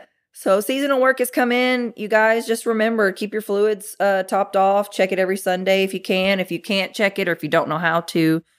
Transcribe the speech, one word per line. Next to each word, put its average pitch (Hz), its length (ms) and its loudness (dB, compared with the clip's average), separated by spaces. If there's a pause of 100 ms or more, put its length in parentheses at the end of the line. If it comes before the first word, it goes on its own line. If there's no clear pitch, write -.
(320)
So 196 280 0
seasonal 269 400 0
work 254 180 4
has 247 100 0
come 247 220 0
in. 247 460 0
You 214 100 -8
guys 220 400 2
just 226 180 -4
remember, 220 460 2
keep 202 220 -6
your 214 100 -4
fluids, 208 560 -2
uh, 196 240 2
topped 196 320 -2
off. 196 380 2
Check 185 180 0
it 185 80 -2
every 190 180 0
Sunday 190 460 0
if 190 100 -2
you 185 80 -4
can. 190 380 0
If 180 140 -4
you 170 80 -4
can't 196 340 -4
check 196 240 -2
it 190 100 -2
or 170 40 0
if 165 100 -6
you 151 60 -4
don't 156 200 0
know 156 100 -4
how 170 240 0
to, 160 380 0 (180)